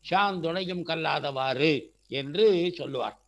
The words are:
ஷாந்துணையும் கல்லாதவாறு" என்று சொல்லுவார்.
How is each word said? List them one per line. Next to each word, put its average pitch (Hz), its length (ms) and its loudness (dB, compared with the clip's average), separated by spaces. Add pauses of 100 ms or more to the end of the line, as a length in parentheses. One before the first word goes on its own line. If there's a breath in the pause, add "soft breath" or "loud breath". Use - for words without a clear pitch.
(100)
ஷாந்துணையும் 180 720 0
கல்லாதவாறு" 143 880 0 (360)
என்று 143 380 0 (300)
சொல்லுவார். 127 400 -6 (120)